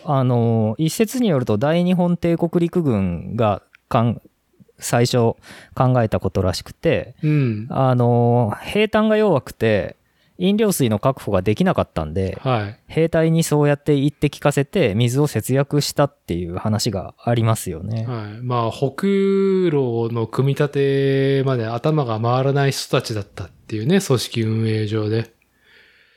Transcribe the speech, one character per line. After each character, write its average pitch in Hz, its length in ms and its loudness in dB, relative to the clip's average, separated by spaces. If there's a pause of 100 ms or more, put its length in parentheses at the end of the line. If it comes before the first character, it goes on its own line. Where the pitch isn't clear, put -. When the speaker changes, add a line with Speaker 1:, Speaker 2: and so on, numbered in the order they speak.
Speaker 1:
あ 135 200 0
の、 117 540 2
一 156 100 0
説 226 320 -2
に 233 80 2
よ 147 100 2
る 123 60 -2
と 107 140 0
大 160 260 2
日 180 80 2
本 175 240 0
帝 170 220 0
国 170 260 0
陸 170 160 0
軍 95 560 -2
が 107 260 0 (280)
か 123 100 2
ん-、 117 220 0 (560)
最 120 260 0
初 120 300 2 (400)
考 127 280 2
え 110 60 0
た 95 120 -4
こ 95 100 -4
と 101 100 -2
ら 92 140 0
し - 80 -10
く - 100 -18
て、 120 500 -4
Speaker 2:
う 156 60 0
ん。 123 400 0
Speaker 1:
あ 131 260 0
の、 120 680 2
兵 214 260 0
站 220 220 2
が 214 80 2
弱 202 240 2
く - 100 -14
て、 104 440 0 (420)
飲 190 180 2
料 214 160 2
水 131 160 2
の 107 100 0
確 - 240 -2
保 107 100 -6
が 92 100 2
で 107 120 2
き 185 100 0
な 180 100 2
か 95 80 0
っ - 100 -8
た 80 120 -4
ん 76 100 -8
で、 95 260 -4
Speaker 2:
は 113 280 -2
い。 110 200 -16
Speaker 1:
兵 160 220 0
隊 165 200 2
に 165 140 2
そ 147 160 2
う 147 80 4
や 143 60 2
っ - 80 -6
て 143 180 2
言 143 80 2
っ - 20 -4
て 147 200 -2
聞 - 100 -16
か 151 100 2
せ 139 140 2
て、 131 300 0
水 120 260 0
を 151 60 2
節 117 260 -4
約 139 300 0
し - 100 -4
た 147 120 2
っ - 120 -4
て - 180 -8
い 87 140 -4
う - 80 -8
話 107 340 -2
が 95 280 -6
あ 117 140 -2
り 117 120 2
ま 113 120 2
す - 140 -8
よ 80 120 -10
ね。 110 240 -6
Speaker 2:
は 110 240 -8
い。 110 120 -14
ま 123 200 -2
あ、 110 80 -2
ほ 131 200 -2
く 196 800 0
ろ 120 400 0
の 117 160 -2
組 131 220 0
み 139 60 2
立 139 840 0
て - 40 0
ま 131 120 0
で 113 100 -2
頭 139 400 0
が 110 120 -2
回 120 240 2
ら 139 120 2
な 139 120 2
い 135 60 2
人 - 180 -8
た 127 120 2
ち 117 120 -6
だ 107 60 -6
っ 98 40 -8
た - 200 -14
っ 85 60 -16
て - 260 -12
い 107 60 -6
う 117 40 -4
ね、 185 140 4
組 127 180 2
織 - 220 -6
運 110 280 0
営 110 180 0
上 107 240 -2
で。 113 240 -2 (840)